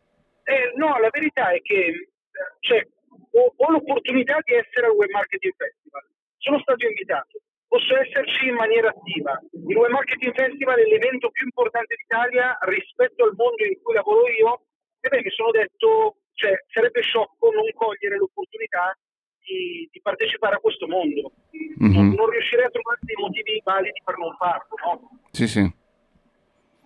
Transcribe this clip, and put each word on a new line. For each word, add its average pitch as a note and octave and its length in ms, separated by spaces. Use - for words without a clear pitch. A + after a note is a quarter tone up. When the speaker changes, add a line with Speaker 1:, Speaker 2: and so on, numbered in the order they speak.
Speaker 1:
eh, B3+ 300
no, D4+ 240
la A3 100
verità C#4+ 400
è F3 120
che, G3+ 180
eh, E3+ 160
cioè, - 260
ho, A#3+ 240
ho D#4 160
l'opportunità C#4+ 720
di - 100
essere A#4 320
al A4+ 80
Web G#4 160
Marketing F#4+ 460
Festival. - 480
Sono C#4 220
stato A#3+ 260
invitato, - 540
posso B4 300
esserci - 520
in B3 60
maniera A3+ 380
attiva. - 480
Il F#4+ 100
Web A#4+ 140
Marketing B3+ 460
Festival C4+ 420
è A3+ 60
l'evento A3 460
più - 160
importante A#3 500
d'Italia B3 600
rispetto - 560
al G#4+ 100
mondo A4+ 300
in G4 180
cui A#4 120
lavoro G#4+ 340
io, A4+ 320
e C4 80
beh, C#4 160
mi G3 80
sono A3+ 200
detto, - 640
cioè, G4+ 180
sarebbe - 320
sciocco - 500
non G#4+ 140
cogliere G4+ 440
l'opportunità - 760
di, F4 460
di - 80
partecipare A4+ 560
a - 20
questo - 300
mondo. D#4+ 440
Non, G2 280
Speaker 2:
Mhm. G3+ 80
Speaker 1:
non A4 160
riuscirei A#4+ 360
a A#4+ 40
trovare A#4+ 320
dei A4+ 160
motivi G#4+ 440
validi - 420
per F3+ 140
non E3 200
farlo, F3 360
no? - 260
Speaker 2:
Sì, - 160
sì. G#2 240